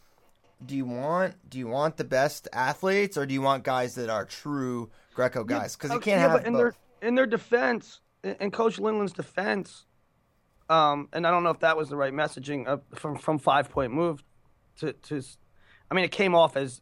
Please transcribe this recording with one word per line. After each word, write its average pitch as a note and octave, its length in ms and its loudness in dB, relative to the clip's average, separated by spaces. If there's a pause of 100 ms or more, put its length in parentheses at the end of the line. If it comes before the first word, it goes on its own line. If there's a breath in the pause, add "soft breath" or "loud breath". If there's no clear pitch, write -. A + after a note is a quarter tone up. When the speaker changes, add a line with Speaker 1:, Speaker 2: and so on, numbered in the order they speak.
(640)
Speaker 1:
do C3 100 -10
you C3+ 120 -2
want, D3 480 -2 (160)
do C3 80 -12
you B2 100 -8
want D3 300 -2
the D3+ 60 -2
best C3 480 0
athletes, F#3+ 640 0
or C#3+ 80 -2
do C3+ 80 -2
you C3+ 80 0
want C3+ 200 2
guys B2+ 340 0
that A#2+ 120 -4
are G#2+ 160 0
true B2+ 640 -6 (240 soft breath)
Greco B2 280 0
Speaker 2:
Yeah, A#2 180 -2
Speaker 1:
guys? G#2 180 -8
'Cause - 140 -6
you A#3+ 60 0
Speaker 2:
okay, A3 160 0
Speaker 1:
can't - 100 4
Speaker 2:
yeah, - 60 8
Speaker 1:
have D#3+ 120 4
Speaker 2:
but G#3+ 60 -6
in A#3 80 0
Speaker 1:
both. B3+ 60 4 (420)
Speaker 2:
their, G#3+ 60 -2
in A#3+ 60 2
their C4 120 4
defense, A#3 720 -2 (240)
in, G3 160 -6
in G3 100 -2
Coach A3 280 0
Lindland's G#3 340 -2
defense, G3 720 -6 (880)
um, D3 420 4
and E3 140 0
I E3 40 4
don't F3 120 4
know E3+ 80 2
if D#3 100 -2
that D#3+ 160 4
was D#3 140 -4
the C#3+ 60 -8
right C#3 180 -2
messaging, C#3 520 -4
uh, C#3 120 0 (160)
from, D3 240 -6
from D#3 200 0
Five C#3+ 320 2
Point B2+ 220 -2
Move D#3+ 320 -2 (540)
to, D#3 160 -6
to - 240 -10
s-, - 180 -14 (540 soft breath)
I D3 40 -2
mean, F3+ 120 2
it - 40 -2
came F#3+ 240 2
off E3 220 6
as, C3+ 260 -6